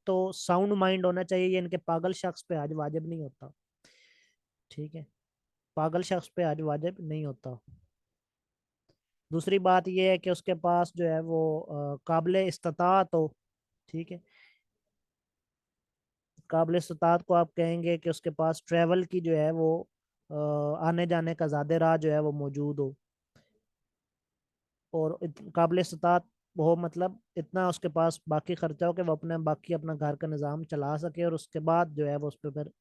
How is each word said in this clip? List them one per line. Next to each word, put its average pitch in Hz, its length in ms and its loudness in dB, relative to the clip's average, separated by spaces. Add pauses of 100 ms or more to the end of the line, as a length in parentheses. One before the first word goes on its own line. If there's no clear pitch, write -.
تو 185 280 0
ساؤنڈ 190 400 2
مائنڈ 190 320 2
ہونا 180 200 2
چاہیے، 185 220 0
یعنی 185 220 0
کہ 180 80 -4
پاگل 165 360 -2
شخص - 340 -8
پہ 175 160 -4
حج 151 100 -4
واجب 156 340 -4
نہیں 165 160 -8
ہوتا۔ 135 260 -16 (1200)
ٹھیک 151 280 -12
ہے، 160 60 -12 (720)
پاگل 160 280 0
شخص 180 320 -4
پہ 180 160 -2
حج 156 120 -4
واجب 156 360 -2
نہیں 156 260 -6
ہوتا۔ 131 260 -10 (1800)
دوسری 185 260 0
بات 185 300 4
یہ 185 200 2
ہے 185 100 4
کہ 185 120 -4
اس 175 120 -2
کے 185 120 0
پاس 175 400 2
جو 170 140 0
ہے 160 120 0
وہ، 160 480 0
آ، 143 280 -6
قابل 165 400 0
استطاعت 180 800 2
ہو۔ 160 120 4 (600)
ٹھیک 165 260 -10
ہے، 175 60 -14 (2250)
قابل 165 280 0
استطاعت 170 520 0
کو 180 80 2
آپ 170 200 2
کہیں 170 280 -2
گے 170 160 0
کہ 170 100 -6
اس 160 120 -4
کے 165 100 -4
پاس 160 340 -2
ٹریول 170 380 2
کی 180 180 -2
جو 165 160 2
ہے 151 140 2
وہ، 165 340 0 (460)
آ، 156 40 -10 (540)
آنے 170 180 2
جانے 165 280 0
کا 160 120 -2
زیادہ 147 280 0
راہ 160 220 4
جو 156 160 2
ہے 151 60 4
وہ 151 140 0
موجود 143 460 -4
ہو، 139 140 -2 (2000)
اور 156 200 0 (100)
ات-، 170 340 -10
قابل 170 240 4
استطاعت 175 440 2 (360)
ہو، 165 180 4
مطلب 175 360 -2 (240)
اتنا 180 320 -2
اس 170 120 -4
کے 175 80 -4
پاس 165 380 0
باقی 156 280 -2
خرچہ 165 300 -4
ہو 175 80 2
کہ 180 100 -4
وہ 165 100 0
اپنا، 165 240 -4
باقی 160 380 -2
اپنا 160 200 -4
گھر 147 200 -2
کا 151 120 -6
نظام 151 380 -4
چلا 151 340 -4
سکے، 165 260 -4
اور 165 80 2
اس 160 160 -6
کے 160 120 -6
بعد 165 300 4
جو 147 180 -2
ہے 143 80 -2
وہ 147 120 -4
اس - 120 -12
پہ 151 80 -8
پھر 147 140 -6 (180)